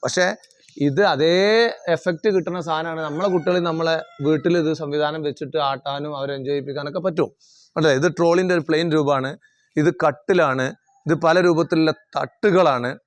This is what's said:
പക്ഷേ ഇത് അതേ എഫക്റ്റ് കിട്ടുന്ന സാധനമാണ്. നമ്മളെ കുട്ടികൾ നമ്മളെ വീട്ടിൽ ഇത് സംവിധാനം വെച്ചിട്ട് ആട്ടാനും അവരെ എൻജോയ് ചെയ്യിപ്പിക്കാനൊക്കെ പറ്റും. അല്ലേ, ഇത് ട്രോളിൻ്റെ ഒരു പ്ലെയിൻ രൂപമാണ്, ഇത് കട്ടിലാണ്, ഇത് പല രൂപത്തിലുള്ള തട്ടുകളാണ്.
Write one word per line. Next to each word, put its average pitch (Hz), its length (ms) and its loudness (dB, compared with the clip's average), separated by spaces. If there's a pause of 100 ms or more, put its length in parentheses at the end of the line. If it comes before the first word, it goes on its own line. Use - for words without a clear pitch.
പക്ഷേ 180 220 0 (600)
ഇത് 143 140 0 (100)
അതേ 156 240 2 (580)
എഫക്റ്റ് 165 400 -2
കിട്ടുന്ന 175 340 -2
സാധനമാണ്. 160 400 -4
നമ്മളെ 160 260 -2
കുട്ടികൾ 180 220 0 (140)
നമ്മളെ 160 260 0 (300)
വീട്ടിൽ 160 360 2
ഇത് 156 100 0 (100)
സംവിധാനം 151 460 -4
വെച്ചിട്ട് 143 300 -6 (120)
ആട്ടാനും 143 480 -6
അവരെ 139 200 -6
എൻജോയ് 135 160 -4
ചെയ്യിപ്പിക്കാനൊക്കെ 143 520 -8
പറ്റും. 156 240 -2 (460)
അല്ലേ, 160 220 2
ഇത് 151 80 0 (120)
ട്രോളിൻ്റെ 175 380 2
ഒരു 165 120 0
പ്ലെയിൻ 160 260 0
രൂപമാണ്, 139 360 0 (500)
ഇത് 151 100 4 (120)
കട്ടിലാണ്, 147 640 2 (420)
ഇത് 160 80 2 (100)
പല 165 220 6
രൂപത്തിലുള്ള 160 460 2 (240)
തട്ടുകളാണ്. 143 760 2 (160)